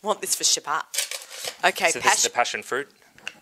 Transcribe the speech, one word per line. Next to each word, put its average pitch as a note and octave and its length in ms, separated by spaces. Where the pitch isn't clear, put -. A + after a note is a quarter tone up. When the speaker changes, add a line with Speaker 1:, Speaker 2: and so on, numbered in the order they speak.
Speaker 1:
I G3 40
want F#3+ 140
this - 140
for - 100
Shabbat. - 380
Okay, F3+ 260
Speaker 2:
So B2+ 80
this - 60
is G3+ 220
Speaker 1:
passion - 40
Speaker 2:
the - 40
passion A#2 280
fruit C3+ 260